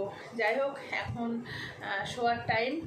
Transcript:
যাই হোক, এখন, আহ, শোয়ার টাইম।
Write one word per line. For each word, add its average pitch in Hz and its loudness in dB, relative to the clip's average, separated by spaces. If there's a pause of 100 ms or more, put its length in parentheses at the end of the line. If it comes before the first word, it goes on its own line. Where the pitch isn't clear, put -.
(400)
যাই 220 6
হোক, 277 2 (300)
এখন, 233 -2 (120)
আহ, 208 -4 (100)
শোয়ার 233 4 (140)
টাইম। 233 4 (140)